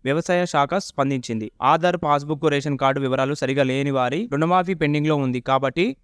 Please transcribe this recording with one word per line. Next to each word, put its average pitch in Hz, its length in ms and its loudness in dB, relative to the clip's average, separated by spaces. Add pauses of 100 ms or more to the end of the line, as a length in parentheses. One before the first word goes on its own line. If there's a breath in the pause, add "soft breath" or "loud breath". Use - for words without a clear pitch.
వ్యవసాయ 170 400 0
శాఖ 143 300 0
స్పందించింది. 131 720 -2 (140)
ఆధార్, 165 360 2
పాస్‌బుక్, 147 540 -2
రేషన్ 143 260 -2
కార్డు 135 220 2
వివరాలు 131 340 0
సరిగా 135 300 0
లేని 139 280 0
వారి 131 280 0 (120)
రుణమాఫీ 175 420 0
పెండింగ్‌లో 151 420 0
ఉంది 127 260 0
కాబట్టి 135 440 0 (180)